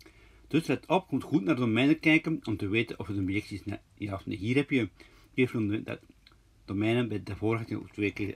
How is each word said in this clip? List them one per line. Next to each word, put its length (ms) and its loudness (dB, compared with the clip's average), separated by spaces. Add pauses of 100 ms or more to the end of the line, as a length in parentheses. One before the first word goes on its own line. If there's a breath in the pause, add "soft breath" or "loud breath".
(480 soft breath)
Dus 200 2
let 180 0
op, 240 2
je 60 -2
moet 80 -2
goed 200 0
naar 120 2
de 60 -2
domeinen 380 4
kijken 440 2
om 140 -4
te 100 -4
weten 320 -2
of 80 -8
het 100 -4
een 80 0
bijectie 320 -4
is, 80 -16
ne-, 160 -8 (120)
ja 200 -8
of 120 -10
nee. 120 -6
Hier 180 -2
heb 140 2
je 200 2 (440 soft breath)
twee 140 4
verschillende, 360 -2
dat, 160 -8 (640)
domeinen, 420 2
bij 160 -4
de 120 -8
vorige 260 0
had 80 -10
je 80 -4
ook 140 -12
twee 200 0
keer 240 -6